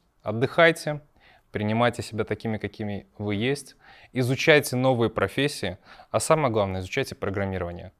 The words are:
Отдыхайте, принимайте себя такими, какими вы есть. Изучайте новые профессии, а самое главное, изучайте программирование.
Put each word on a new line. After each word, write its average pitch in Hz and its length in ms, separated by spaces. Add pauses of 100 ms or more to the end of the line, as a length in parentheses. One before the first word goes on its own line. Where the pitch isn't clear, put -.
(220)
Отдыхайте, 151 760 (500)
принимайте 113 520
себя 107 220
такими, 107 340
какими 104 480 (120)
вы 104 180
есть. 131 400 (360)
Изучайте 131 640
новые 123 340
профессии, 101 680 (320)
а 113 100
самое 156 320
главное, 98 280
изучайте 110 340
программирование. 92 840